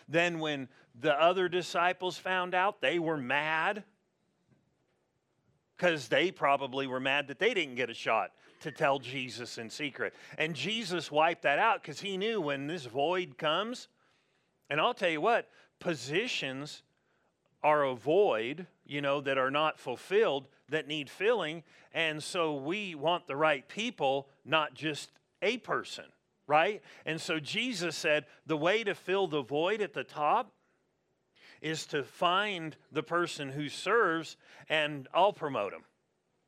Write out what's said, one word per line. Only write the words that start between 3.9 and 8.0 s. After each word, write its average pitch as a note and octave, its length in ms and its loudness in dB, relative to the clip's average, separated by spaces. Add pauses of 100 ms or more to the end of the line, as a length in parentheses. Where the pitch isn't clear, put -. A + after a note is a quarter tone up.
'cause D#3+ 300 2
they D3+ 240 4
probably C#3 560 0
were B2+ 140 -4
mad C#3 260 0
that C3+ 120 -8
they A3+ 140 2
didn't D3+ 220 -2
get B2 140 -2
a A#2 40 -10
shot A2 400 0 (280)